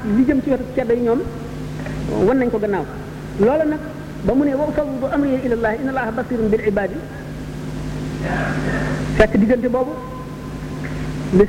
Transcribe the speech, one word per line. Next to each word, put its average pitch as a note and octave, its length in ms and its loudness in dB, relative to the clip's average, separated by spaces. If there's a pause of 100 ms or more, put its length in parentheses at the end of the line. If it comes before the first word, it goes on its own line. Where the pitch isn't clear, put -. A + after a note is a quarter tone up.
(160)
li B3+ 100 8
jëm C4+ 160 4
ci D4 80 0
wetu B3+ 140 2 (100)
ceddo A#3+ 200 2
yi A#3+ 80 4
ñoom A#3+ 180 2 (1040)
wan B3+ 120 6
nañ B3 120 2
ko A3+ 80 2
gannaaw. G3+ 260 0 (560)
Loola C#4 240 6
nag D4+ 140 0 (460)
Ba F#3+ 100 4
mu C#4 100 4
ne, C#4 100 2
"Wa D4 140 0
ufawwidu C4+ 440 -2
amri C#4 180 2 (140)
ila A#3+ 120 0
Allah, A3 240 2
inna C4+ 100 -2
Allaha B3+ 220 -2
basirun A#3 360 0
bil A3 180 2
ibadi." G3 280 0 (2250)
Fekk G#3+ 200 4
diggante A#3 320 4
boobu, B3+ 240 0 (1400)
le G3 120 8